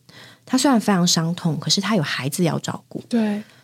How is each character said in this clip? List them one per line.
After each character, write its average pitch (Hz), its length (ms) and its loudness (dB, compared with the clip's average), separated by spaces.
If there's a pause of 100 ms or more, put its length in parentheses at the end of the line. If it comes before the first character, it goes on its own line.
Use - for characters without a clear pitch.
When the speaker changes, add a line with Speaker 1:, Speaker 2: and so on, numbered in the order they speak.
(480)
Speaker 1:
她 254 100 0
虽 285 120 4
然 240 120 4
非 208 100 0
常 180 140 4
伤 170 300 0
痛， 170 240 -2
可 160 100 -6
是 175 100 0
她 196 160 0
有 185 60 2
孩 139 260 -4
子 160 160 -2
要 143 140 0
照 - 300 -8
顾。 - 200 -12
Speaker 2:
对。 214 360 -2 (200)